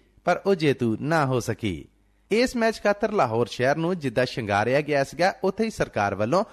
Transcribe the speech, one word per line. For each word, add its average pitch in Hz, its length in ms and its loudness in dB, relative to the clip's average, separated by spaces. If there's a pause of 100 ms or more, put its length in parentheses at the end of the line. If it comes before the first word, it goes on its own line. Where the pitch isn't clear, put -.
(240)
ਪਰ 175 220 0
ਉਹ 196 100 4
ਜੇਤੂ 123 460 0
ਨਾ 151 240 2
ਹੋ 131 140 0
ਸਕੀ। 101 480 -4 (440)
ਇਸ 247 240 2
ਮੈਚ 226 280 0
ਖਾਤਰ 208 280 0
ਲਾਹੌਰ 120 340 2
ਸ਼ਹਿਰ 127 300 0
ਨੂੰ 165 240 -2
ਜਿੱਦਾਂ 127 260 0
ਸ਼ਿੰਗਾਰਿਆ 117 560 0
ਗਿਆ 143 220 0
ਸੀਗਾ, 165 300 -2 (100)
ਉੱਥੇ 196 220 -2
ਹੀ 220 40 -4
ਸਰਕਾਰ 104 460 -2
ਵੱਲੋਂ 127 380 0